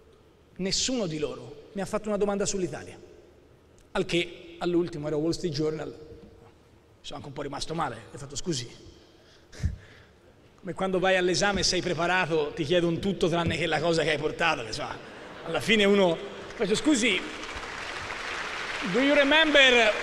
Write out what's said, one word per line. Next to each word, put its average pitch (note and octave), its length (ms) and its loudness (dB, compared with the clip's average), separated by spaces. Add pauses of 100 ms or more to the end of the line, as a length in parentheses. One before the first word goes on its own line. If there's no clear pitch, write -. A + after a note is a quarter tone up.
(580)
nessuno G3 500 -2
di D#3 100 -6
loro B2+ 540 -8
mi G3 100 -6
ha F3+ 40 -4
fatto G#3+ 240 -4
una G3+ 80 0
domanda G3+ 280 0
sull'Italia. E3+ 540 -6 (920)
Al G3 140 0
che - 520 -4
all'ultimo E3+ 500 -2
era D#3 80 -2
Wall D#3 160 0
Street D#3+ 220 -4
Journal. D3+ 440 -4 (1040)
Sono - 160 -14
anche C#3 140 -12
un C3+ 40 -14
po' D3 80 -8
rimasto C#3 320 -8
male, C3+ 260 -4 (140)
ho B2 40 -14
fatto: C3+ 180 -12
"Scusi". B2+ 340 -4 (1900)
Come E3+ 140 -10
quando F#3 260 0
vai F#3 160 4
all'esame F3+ 460 2
e - 20 -2
sei F3+ 180 0
preparato, E3 720 0
ti D#3+ 120 -4
chiedo E3+ 240 4
un E3 100 0
tutto F#3+ 300 0
tranne E3 260 0
che D#3 100 -2
la D3+ 140 0
cosa D#3+ 240 2
che D#3 60 2
hai D3+ 80 2
portato, D3+ 440 0
che, A2 60 -8
insomma, A2 480 -8 (300)
alla D#3+ 160 -2
fine G#3 240 4
uno. F#3+ 320 4 (380)
Faccio: G#3 200 0
"Scusi, A#3 440 2 (1700)
do G#3+ 80 2
you C#4 160 6
remember C#4 880 8